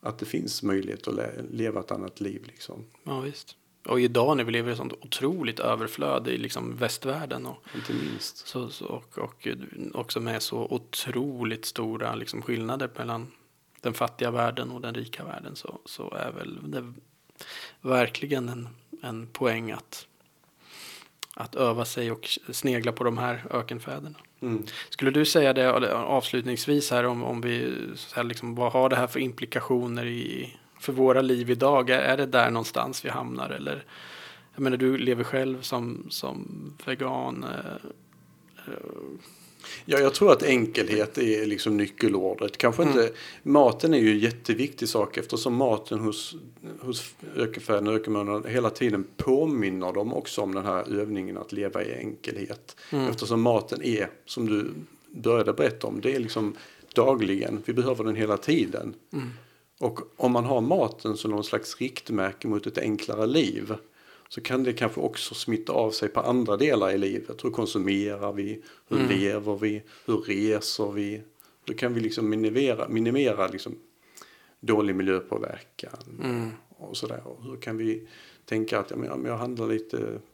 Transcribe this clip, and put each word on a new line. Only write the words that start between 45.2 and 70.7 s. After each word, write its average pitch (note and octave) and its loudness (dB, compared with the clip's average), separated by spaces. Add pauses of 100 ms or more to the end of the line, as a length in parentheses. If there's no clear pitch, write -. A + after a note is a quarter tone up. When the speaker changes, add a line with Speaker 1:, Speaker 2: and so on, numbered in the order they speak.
Speaker 1:
maten A2+ 2
hos, A2 -4 (460)
hos B2+ -6 (200)
ökenfäderna A2+ 0
och A2 2
ökenmänniskorna G#2 -2
hela A#2+ 2
tiden G#2 0 (100)
påminner G#2+ 2
dem G#2+ 0
också - -4
om G2 -2
den F#2+ -2
här F#2 0
övningen G2+ -2
att G2 -10
leva G2 -2
i A2+ -4
enkelhet. - -10 (160)
Speaker 2:
Mm. C3+ 2
Speaker 1:
Eftersom A#2 0
maten A2+ 4
är, G#2 0 (160)
som A#2 -4
du G#2 0 (500)
började A#2 4
berätta B2 2
om, G#2 -4
det C3+ 2
är C3+ 0
liksom A2 -2 (400)
dagligen. A2 4
Vi B2 -2
behöver A#2+ 2
den A2 0
hela G#2+ 2
tiden. C3 0 (200)
Speaker 2:
Mm. C3 -4 (500)
Speaker 1:
Och B2 -2 (180)
om B2+ 2
man A#2+ 4
har B2+ 2
maten A2+ 2
som A2 -2
någon G#2 0
slags - -4
riktmärke A2+ -4
mot G#2 0
ett - -4
enklare G#2+ -2
liv, G#2+ 2 (580)
så B2 -10
kan B2+ 0
det B2 2
kanske A#2 0
också - -2
smitta - -2
av A2 4
sig A2 -2
på - 0
andra A#2+ 2
delar A2 4
i G2 2
livet. G2 -2
Hur B2+ 0
konsumerar G2+ 0
vi? G2+ -6 (260)
Hur - 2
Speaker 2:
Mm. B2+ 4 (100)
Speaker 1:
lever G#2 2
vi? G#2+ 0 (220)
Hur A2+ 2
reser G#2 0